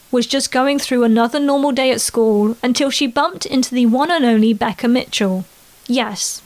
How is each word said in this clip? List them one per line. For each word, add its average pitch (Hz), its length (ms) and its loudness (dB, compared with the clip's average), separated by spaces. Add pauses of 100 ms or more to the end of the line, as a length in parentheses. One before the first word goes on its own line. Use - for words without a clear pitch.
was 247 160 0
just 277 260 -4
going 277 280 0
through 247 240 0
another 233 360 2
normal 285 320 0
day 262 200 2
at 226 100 -2
school 220 600 0
until 254 260 0
she 277 160 -2
bumped 294 400 -2
into 254 300 -2
the 247 100 2
one 254 240 2
and 330 160 0
only 226 280 4
Becca 226 340 -4
Mitchell. 196 580 -2 (400)
Yes, 226 600 -4